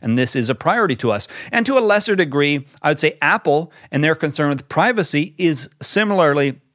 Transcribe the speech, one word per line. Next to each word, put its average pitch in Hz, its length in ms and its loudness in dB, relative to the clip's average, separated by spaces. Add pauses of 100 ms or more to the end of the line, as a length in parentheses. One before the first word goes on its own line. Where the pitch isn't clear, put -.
and 110 160 -2
this 127 180 -2
is 117 140 -2
a 107 60 0
priority 185 420 0
to 117 140 -2
us." 104 160 -4 (240)
And 233 140 0
to 262 120 0
a 247 40 4
lesser 208 340 2
degree, 143 500 0 (160)
I 147 80 0
would 151 100 0
say - 220 0
Apple 160 500 0 (200)
and 151 120 0
their 156 120 2
concern 147 340 -2
with 139 200 -6
privacy 165 680 0
is 165 320 0 (120)
similarly 156 800 0 (160)